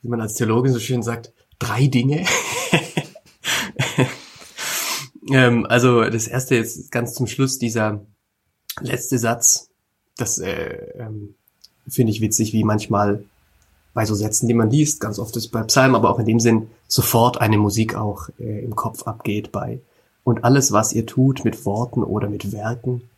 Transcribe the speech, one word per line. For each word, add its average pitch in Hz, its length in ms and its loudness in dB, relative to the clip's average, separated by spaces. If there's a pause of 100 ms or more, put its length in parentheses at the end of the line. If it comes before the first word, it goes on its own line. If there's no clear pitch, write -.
wie 117 60 -10
man 117 120 -4
als 110 140 -6
Theologin 123 380 2
so 120 60 0
schön 120 240 -2
sagt, 117 300 -6 (260)
drei 123 280 0
Dinge. 135 440 2
<laughs> - 60 0 (3000)
Ähm, 123 380 6
also 120 420 6
das 113 200 -2
erste 127 260 -2
jetzt - 380 -2
ganz 120 220 -4
zum 123 120 -2
Schluss, 131 320 -2
dieser 107 420 -2 (800)
letzte 127 380 -4
Satz, 117 520 0 (460)
das, - 220 -4
äh, - 380 -6 (240)
ähm, 107 340 -12 (540)
finde 113 240 2
ich 104 80 -2
witzig, 107 320 0
wie 110 100 2
manchmal 104 640 0 (680)
bei 110 140 0
so 107 80 0
Sätzen, 107 320 0
die 117 80 4
man 113 160 4
liest, 147 300 2
ganz 101 180 -6
oft - 180 -8
ist 113 120 -6
bei 113 160 -4
Psalmen, 131 320 4
aber 113 140 4
auch - 100 0
in 107 60 0
dem 113 120 4
Sinn 113 300 4 (180)
sofort - 540 2
eine 107 180 4
Musik 104 380 2
auch, 104 320 -6 (100)
äh, 107 240 -8
im 107 140 -6
Kopf 113 260 -6
abgeht - 480 -6
bei 117 300 -6 (420)
„Und 117 220 0
alles, 131 260 4
was 104 220 2
ihr 113 140 -2
tut 131 380 0
mit - 220 -2
Worten 113 380 -2
oder 101 240 -2
mit 101 240 -6
Werken“ 117 500 -6 (160)